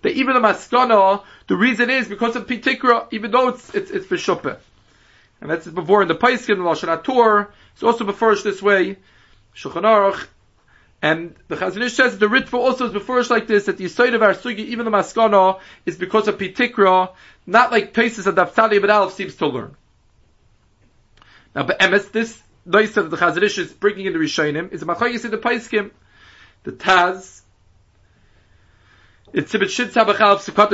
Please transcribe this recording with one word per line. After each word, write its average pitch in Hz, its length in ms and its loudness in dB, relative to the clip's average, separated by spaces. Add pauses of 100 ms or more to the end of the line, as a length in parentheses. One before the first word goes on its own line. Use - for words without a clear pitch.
that - 120 -2
even 262 200 0
the 247 80 2
Maskana, 208 840 2 (260)
the 190 80 0
reason 233 340 2
is 254 180 -2
because 226 260 -4
of 233 140 -8
Pi 247 80 -4
Tikra, 240 540 -2
even 220 200 -8
though 254 180 2
it's, - 260 -10
it's, 202 160 -6
it's 196 160 -8
B'Shupeh. 170 500 -4 (840)
And 147 80 -10
that's 160 160 -6
before 180 360 2
in 175 60 0
the 160 60 0
Paiskim, 240 360 0
in 202 80 0
Lashon 165 360 -2
HaTor, 214 540 2 (240)
it's - 100 -14
also 233 220 0
before 208 320 0
this 196 240 -6
way, 196 380 0 (580)
Shulchan - 280 -8
Aruch, 202 420 2 (760)
and 165 340 -2 (140)
the 160 80 -6
Chazon 190 260 -6
Ish 240 120 -4
says 220 240 0
the 208 80 4
Ritva 240 260 -2
also 247 360 -2
is 185 40 -8
before 240 300 -2
like 233 240 0
this, 208 180 2
that 185 140 -4
the 190 60 -8
Yisod 240 300 0
of 220 80 0
our 196 120 4
Sugi, 226 240 -8
even 226 260 -8
the 226 60 -4
Maskana, 196 680 2 (280)
is 165 100 -6
because 208 320 -2
of 208 100 -2
Pi 190 100 -6
Tikra, 190 640 2 (320)
not 233 260 4
like 214 220 -2
Tosfos 226 320 -2
and 185 100 0
Daf 180 160 2
Tzadi 220 260 2
Amud 202 160 4
Aleph 202 200 2
seems 165 220 -10
to 160 100 -2
learn. 123 280 -8 (1800)
Now, 143 80 -4
Be'emes, 190 480 0
this 226 280 -6 (280)
Noisa 214 360 0
that 160 60 -10
the 170 80 -6
Chazon 175 260 0
Ish 202 140 0
is 165 160 -8
bringing 196 320 -2
in 190 80 -4
the 165 60 -4
Rishonim 156 540 -2
is 165 100 -12
a - 20 -12
Machlokes 240 400 -4
in 233 60 -10
the 214 80 -4
Paiskim. 226 520 -4 (760)
The - 80 -10
Taz, 185 680 -2 (1900)
it's - 200 -4
Siman 196 180 0
Shin 240 180 -4
Samach 202 320 2
Aleph 202 240 4
Sukkot 208 280 2